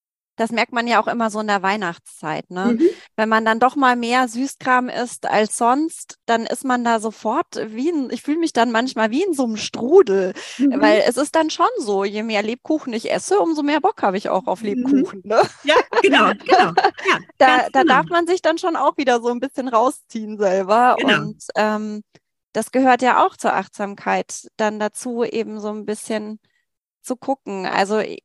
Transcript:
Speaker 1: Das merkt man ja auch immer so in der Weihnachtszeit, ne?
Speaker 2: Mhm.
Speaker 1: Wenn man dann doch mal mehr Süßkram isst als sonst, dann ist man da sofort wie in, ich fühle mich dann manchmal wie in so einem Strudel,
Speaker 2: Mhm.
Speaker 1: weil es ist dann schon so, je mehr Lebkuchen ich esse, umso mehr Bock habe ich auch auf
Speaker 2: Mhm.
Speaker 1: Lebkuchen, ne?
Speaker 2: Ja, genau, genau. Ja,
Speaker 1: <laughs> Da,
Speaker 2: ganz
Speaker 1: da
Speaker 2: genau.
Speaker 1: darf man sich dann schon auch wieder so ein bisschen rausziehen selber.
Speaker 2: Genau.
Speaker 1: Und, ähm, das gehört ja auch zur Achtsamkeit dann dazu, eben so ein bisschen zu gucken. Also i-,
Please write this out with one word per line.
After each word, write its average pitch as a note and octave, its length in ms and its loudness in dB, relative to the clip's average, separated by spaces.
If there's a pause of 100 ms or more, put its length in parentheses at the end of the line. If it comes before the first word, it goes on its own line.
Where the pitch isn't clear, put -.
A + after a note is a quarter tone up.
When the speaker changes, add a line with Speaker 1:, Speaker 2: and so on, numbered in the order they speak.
(380)
Speaker 1:
Das A3+ 140 -4
merkt A#3 200 -2
man A#3 160 -2
ja A3 140 4
auch G#3 60 -2
immer A3+ 220 -2
so G#3+ 120 -6
in G#3+ 60 -6
der G3+ 160 0
Weihnachtszeit, F3 840 -6
ne? F3+ 140 -6
Speaker 2:
Mhm. A#3 160 2 (380)
Speaker 1:
Wenn A3 100 0
man A3 160 2
dann A3 160 2
doch B3+ 160 2
mal B3+ 220 2
mehr A#3+ 320 0
Süßkram B3+ 580 -2
isst - 380 -8
als G#3+ 320 0
sonst, C4 680 -2
dann A#3 200 -2
ist - 180 -6
man B3 220 -2
da A3+ 160 0
sofort A3+ 680 -6
wie A3+ 220 -4
in, C#4+ 200 -4
ich B3 120 -8
fühle D4+ 180 -2
mich E4 140 -2
dann A#3+ 180 2
manchmal A3 400 -2
wie C#4+ 120 0
in G4 100 -2
so C4+ 100 0
einem A3 140 -4
Strudel, G#3+ 760 2 (260)
Speaker 2:
Mhm. C4+ 140 2
Speaker 1:
weil G#3+ 340 4
es A#3+ 120 0
ist C#4+ 180 -2
dann D#4+ 140 2
schon F4 180 0 (120)
so, G3+ 260 -2
je G#3 180 -6
mehr A3 180 -2
Lebkuchen B3 520 -4
ich A3+ 180 -4
esse, F#4 280 0
umso E4 240 0
mehr D4 180 0
Bock G#4 200 -2
habe G3 160 0
ich - 120 -6
auch - 180 -2
auf G3 140 -4
Speaker 2:
Mhm. - 20 -18
Speaker 1:
Lebkuchen, B3+ 600 0
ne? A3+ 160 2 (220)
Speaker 2:
Ja, D4 120 4 (260)
genau, C4 300 4 (140)
genau. E4+ 260 4 (320)
Ja, E4+ 140 2
Speaker 1:
<laughs> E3 100 -10 (100)
Da, C#4 80 6
Speaker 2:
ganz B3+ 260 4
Speaker 1:
da - 40 -2
Speaker 2:
genau. C4 80 4
Speaker 1:
darf C4 260 2
man F4 180 0
sich F4+ 140 0
dann E4 160 2
schon E4+ 180 -2
auch C#4+ 220 0
wieder B3 240 2
so A#3 80 -2
ein A#3+ 100 -2
bisschen C4 280 -6
rausziehen A3+ 680 -2
selber. G3+ 600 4
Speaker 2:
Genau. A#3+ 60 -2
Speaker 1:
Und, E3 400 0 (120)
ähm, G#3+ 480 -2 (500)
das - 180 -6
gehört C4 300 4
ja B3+ 240 4
auch F#4+ 120 -4
zur - 160 -2
Achtsamkeit G3 920 -6 (100)
dann G#3+ 220 -2
dazu, A#3 440 -4
eben G#3+ 360 -6
so G#3 100 -8
ein G#3 160 -10
bisschen G#3+ 540 -8 (600)
zu - 140 -8
gucken. G3 500 -8
Also G3+ 340 -2
i-, - 260 -6